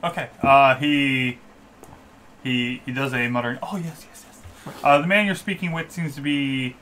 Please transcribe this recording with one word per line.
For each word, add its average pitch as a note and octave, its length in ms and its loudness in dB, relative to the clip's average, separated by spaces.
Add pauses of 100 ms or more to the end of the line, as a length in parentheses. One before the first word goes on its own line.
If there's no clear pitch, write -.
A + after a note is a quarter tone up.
Okay. E3 260 -6 (120)
Uh, C3+ 340 8
he, C3+ 640 0 (1040)
he, B2 420 -4
he C3 60 -8
does C3+ 220 -4
a A#2+ 160 0
muttering, A#2+ 340 -2
Oh, G3 140 -8
yes, E3 320 -10
yes, - 160 -20 (400)
yes. C#3 180 -14
Uh, C#3+ 160 4
the D3+ 80 -2
man G#3 180 2
you're G3 100 -2
speaking F#3+ 360 -6
with E3 200 -8
seems D#3+ 240 -6
to C#3 60 -12
be C#3 600 -2